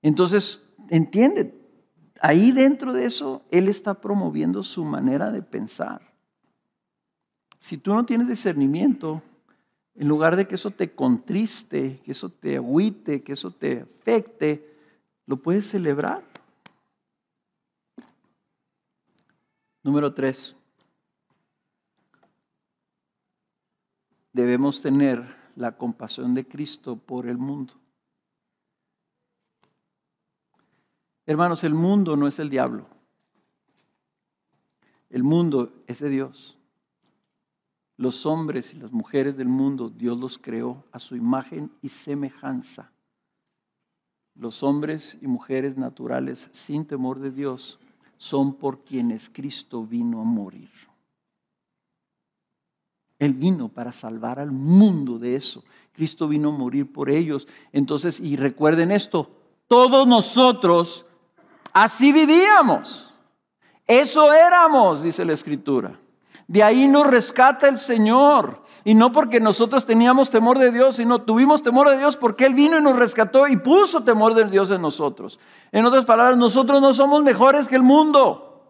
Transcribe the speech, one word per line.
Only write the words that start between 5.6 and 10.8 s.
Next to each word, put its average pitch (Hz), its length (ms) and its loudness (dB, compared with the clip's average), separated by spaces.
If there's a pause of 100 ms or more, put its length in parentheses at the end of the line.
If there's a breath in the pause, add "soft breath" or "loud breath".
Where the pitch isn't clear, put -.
Si - 200 -18
tú 190 160 -4
no 233 100 0
tienes 233 240 -4
discernimiento, 160 920 -4 (720)
en 147 140 -6
lugar 156 280 0
de 196 100 -2
que 190 80 -12
eso - 160 -10
te - 240 -8